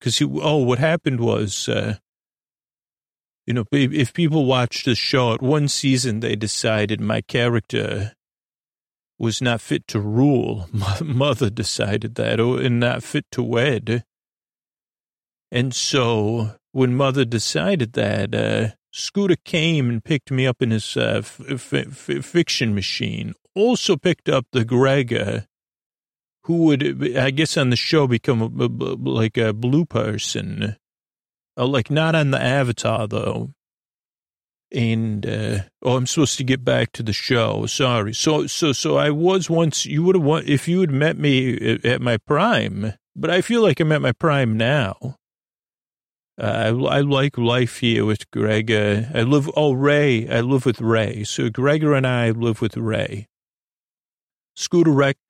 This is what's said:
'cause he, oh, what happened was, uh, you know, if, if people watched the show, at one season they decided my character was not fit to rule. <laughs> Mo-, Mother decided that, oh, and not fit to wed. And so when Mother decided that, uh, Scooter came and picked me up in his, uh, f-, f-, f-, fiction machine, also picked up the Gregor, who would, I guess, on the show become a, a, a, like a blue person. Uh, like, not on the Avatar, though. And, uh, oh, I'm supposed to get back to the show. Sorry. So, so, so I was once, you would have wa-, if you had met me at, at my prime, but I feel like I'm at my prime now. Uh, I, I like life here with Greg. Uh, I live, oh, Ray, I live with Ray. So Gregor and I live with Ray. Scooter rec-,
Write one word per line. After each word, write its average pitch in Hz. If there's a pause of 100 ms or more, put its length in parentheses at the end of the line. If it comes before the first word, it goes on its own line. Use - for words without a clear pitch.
'cause 120
he, 151
oh, 147
what 123
happened 151
was, 110
uh, 107 (1500)
you 123
know, 120
if, 135
if 139
people 156
watched 127
the 123
show, 120
at -
one 147
season 123
they 113
decided 107
my 107
character 110 (1040)
was 113
not 117
fit -
to 110
rule. 113
<laughs> -
Mo-, 101
Mother 131
decided 107
that, 113
oh, 123
and 123
not 120
fit -
to 123
wed. 117 (1500)
And 123
so 113 (200)
when 127
Mother 135
decided 131
that, 107
uh, 110 (260)
Scooter 196
came 160
and 117
picked -
me 131
up 123
in 117
his, 110
uh, 110
f-, -
f-, 135
f-, 139
fiction 127
machine, 110 (220)
also 208
picked -
up 139
the 117
Gregor, 123 (960)
who 165
would, 139
I 135
guess, 147
on 131
the 120
show 147
become 120
a, 117
a, -
a, 120
like 123
a 110
blue 127
person. 107 (800)
Uh, 127
like, 135
not 160
on 147
the 127
Avatar, 120
though. 110 (1200)
And, 113
uh, 107 (240)
oh, 127
I'm 127
supposed -
to 139
get 131
back 123
to -
the 110
show. 110
Sorry. 117
So, 156
so, -
so 147
I 147
was 170
once, 165
you 151
would 185
have 170
wa-, 156
if 147
you 175
had 175
met 147
me 131
at, 113
at 127
my 120
prime, 110 (200)
but 156
I 180
feel 233
like 180
I'm 156
at 147
my 131
prime 135
now. 113 (1400)
Uh, 113
I, 110
I 135
like 143
life 120
here 113
with 107
Greg. 110
Uh, 104 (120)
I 120
live, 139
oh, 147
Ray, 139
I 120
live 127
with 120
Ray. 110
So 123
Gregor 147
and 131
I 120
live 117
with 113
Ray. 104 (1300)
Scooter 170
rec-, 139 (120)